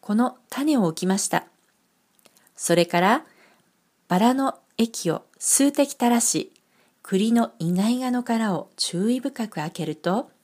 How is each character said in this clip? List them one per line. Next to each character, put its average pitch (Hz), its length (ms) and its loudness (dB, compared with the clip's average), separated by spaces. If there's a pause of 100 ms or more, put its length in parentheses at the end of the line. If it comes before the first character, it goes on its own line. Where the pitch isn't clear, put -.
こ 208 160 -4
の 254 220 0 (100)
種 294 280 0
を 202 100 2
置 160 80 -2
き 180 120 -6
ま 190 120 2
し - 100 -4
た。 - 160 -2 (1120)
そ - 180 0
れ 170 120 4
か 175 140 0
ら 220 240 2 (840)
バ 180 100 0
ラ 240 160 4
の 269 240 -2 (200)
液 226 320 -2
を - 140 -4 (140)
数 - 320 2
滴 277 220 0
垂 240 160 0
ら 240 120 4
し、 - 320 -2 (500)
栗 208 300 0
の 233 280 2
イ 170 120 -2
ガ 196 180 2
イ 247 100 -2
ガ 254 100 -2
の 247 140 -2
殻 226 300 0
を - 220 -6
注 202 360 -2
意 254 80 -2
深 247 260 -6
く - 100 -16
開 156 140 -6
け 156 160 -8
る 151 80 -6
と 185 360 -2 (140)